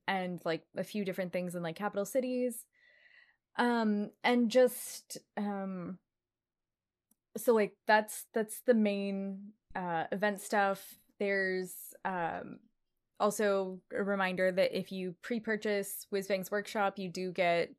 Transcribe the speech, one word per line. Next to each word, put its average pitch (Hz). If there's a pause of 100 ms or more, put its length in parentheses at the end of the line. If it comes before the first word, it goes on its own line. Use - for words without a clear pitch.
and, 180
like, 165 (140)
a 170
few 208
different 185
things 180
in, 170
like, 165
capital 202
cities. 247 (920)
Um, 226 (100)
and 240
just, - (180)
um, 190 (1400)
so, 233
like, 208 (140)
that's, 214
that's 220
the 247
main, 196 (220)
uh, 170
event 202
stuff. 196 (180)
There's, 190 (300)
um, 180 (580)
also 196 (120)
a 202
reminder 185
that 185
if 185
you 185
pre-purchase 214
Whiz 196 (220)
Workshop, 202
you 190
do 185
get 175